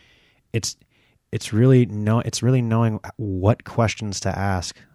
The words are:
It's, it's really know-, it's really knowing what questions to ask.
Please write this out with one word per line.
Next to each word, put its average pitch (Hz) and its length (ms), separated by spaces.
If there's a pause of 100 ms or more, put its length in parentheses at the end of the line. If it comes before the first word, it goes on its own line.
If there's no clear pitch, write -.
(520)
It's, - 240 (540)
it's - 200
really 123 360
know-, 104 340
it's - 220
really 127 180
knowing 113 400 (160)
what 98 480
questions 107 560
to 92 180
ask. 95 380 (180)